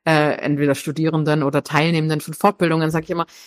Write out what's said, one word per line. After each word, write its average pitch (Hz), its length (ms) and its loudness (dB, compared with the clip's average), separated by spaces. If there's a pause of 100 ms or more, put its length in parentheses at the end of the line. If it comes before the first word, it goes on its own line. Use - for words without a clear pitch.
äh, 151 320 2
entweder 143 360 0
Studierenden 156 720 0
oder 139 220 0
Teilnehmenden 156 560 0
von 156 120 -10
Fortbildungen, 165 580 0
sag 160 120 -2
ich 165 60 -10
immer, 170 160 -4 (220)